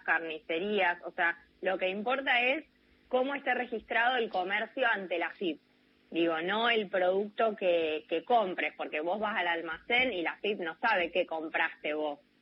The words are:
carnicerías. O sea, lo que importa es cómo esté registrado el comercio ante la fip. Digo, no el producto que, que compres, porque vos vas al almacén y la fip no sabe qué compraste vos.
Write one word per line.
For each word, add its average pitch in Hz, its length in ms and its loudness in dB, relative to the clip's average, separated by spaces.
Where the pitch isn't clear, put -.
carnicerías. 175 1000 0
O 175 60 -8
sea, 170 260 0
lo 185 160 0
que 185 120 0
importa 247 520 0
es 269 240 0
cómo 254 280 0
esté 269 180 -2
registrado 240 640 0
el 233 120 0
comercio 208 600 -2
ante 180 260 -2
la 170 140 0
fip. 165 280 -4
Digo, 165 300 0
no 214 280 0
el 220 180 2
producto 196 680 2
que, 165 520 0
que 165 160 -2
compres, 185 540 0
porque 151 240 -6
vos 180 180 -2
vas 214 180 -2
al 180 100 0
almacén 170 640 0
y 180 80 -4
la 156 160 -4
fip - 220 -4
no 160 200 -6
sabe 185 320 0
qué 175 140 0
compraste 160 680 -4
vos. 151 260 -4